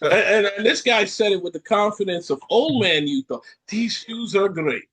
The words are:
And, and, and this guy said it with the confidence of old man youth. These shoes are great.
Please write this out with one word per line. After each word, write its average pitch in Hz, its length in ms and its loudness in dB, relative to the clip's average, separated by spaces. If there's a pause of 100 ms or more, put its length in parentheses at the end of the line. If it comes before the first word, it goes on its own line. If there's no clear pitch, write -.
And, 151 100 2
and, 202 340 4
and 202 200 -2
this 311 160 2
guy 226 220 2
said 208 280 0
it 185 100 -2
with 175 120 -8
the 160 60 -10
confidence 208 680 -2
of 139 200 -4
old 254 320 2
man 156 240 2
youth. 139 240 -2 (380)
These 220 260 -2
shoes 226 420 -6
are 196 120 2
great. 151 440 -4